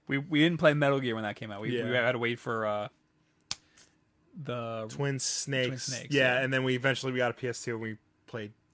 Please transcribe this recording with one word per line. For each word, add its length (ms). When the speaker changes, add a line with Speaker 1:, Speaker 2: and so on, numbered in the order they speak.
Speaker 1:
We, 100
we 240
didn't 160
play 160
Metal 260
Gear 160
when 80
that 140
came 140
out. 100
We, 160
Speaker 2:
Yeah. 80
Speaker 1:
we 100
had 160
to 80
wait 180
for, 280
uh, 220
the 460
Speaker 2:
Twin 300
Snakes. 480
Speaker 1:
Twin 120
Snakes, 360
Speaker 2:
Yeah, 200
Speaker 1:
yeah. 80
Speaker 2:
and 100
then 100
we 120
eventually 380
we 60
got 120
a 20
P 140
S 160
two 100
and 80
we 160
played 240